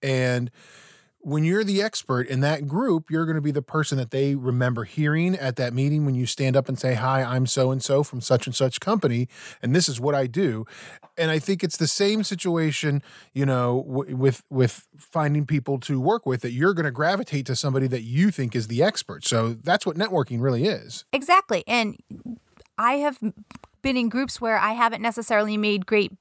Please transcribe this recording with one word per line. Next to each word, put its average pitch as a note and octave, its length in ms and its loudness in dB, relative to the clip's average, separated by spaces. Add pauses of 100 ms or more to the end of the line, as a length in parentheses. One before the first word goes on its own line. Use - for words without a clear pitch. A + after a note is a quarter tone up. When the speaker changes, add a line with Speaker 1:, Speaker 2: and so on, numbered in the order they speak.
Speaker 1:
And B2+ 480 0 (760)
when D3+ 200 0
you're F#3+ 180 2
the G3 180 0
expert B2+ 460 -2
in C3 140 0
that D3 260 0
group, E3 420 0
you're D#3+ 160 0
gonna D#3+ 140 0
be D3 100 -2
the C#3+ 120 0
person C#3+ 360 -2
that A#2+ 140 -4
they C#3 240 2
remember B2 480 0
hearing D#3 520 0
at C3+ 200 -4
that B2 180 -2
meeting D3 320 2
when C3+ 100 2
you B2+ 100 0
stand C3 320 2
up C3+ 100 2
and C3+ 100 -4
say, B2+ 180 0
"Hi, C3 280 0
I'm B2+ 240 0
so-and-so C3+ 560 2
from C3 160 -6
such B2+ 260 2
and C3 80 -6
such C3 280 0
company, B2+ 480 0 (320)
and B2 120 0
this E3+ 140 4
is A#2+ 140 -4
what D3 140 2
I C3+ 120 2
do." A#2 380 0 (520)
And D#3+ 140 0
I D#3 80 2
think F#3+ 240 -2
it's F3 140 -2
the D#3+ 100 0
same G#3 380 2
situation, D#3+ 760 0 (300)
you C#3 140 0
know, B2+ 420 2
w-, C3+ 300 -4
with, C3 320 2
with C3 360 0 (120)
finding D3 480 -2
people C#3 340 -2
to C3+ 180 -2
work F#3 280 2
with, B2+ 160 -2
that B2 100 -6
you're D3+ 220 2
gonna D#3+ 180 0
gravitate D3 540 -2
to C3 100 -2
somebody C3+ 320 0
that B2 140 -2
you C3 280 2
think C3 240 -2
is A2+ 140 -2
the A#2 160 2
expert. - 400 -2
So A#2 300 2
that's D3+ 320 -2
what E3 100 -4
networking E3 460 -2
really C3 240 0
is. - 480 -6
Speaker 2:
Exactly. C#4 540 2
And A3+ 280 0 (840)
I A#3+ 180 2
have C#4+ 240 -2 (640)
been C4+ 140 0
in A#3+ 140 2
groups B3 320 -4
where A3+ 160 0
I G#3+ 160 0
haven't A3+ 280 0
necessarily G#3+ 540 0
made G#3 300 0
great G#3 360 2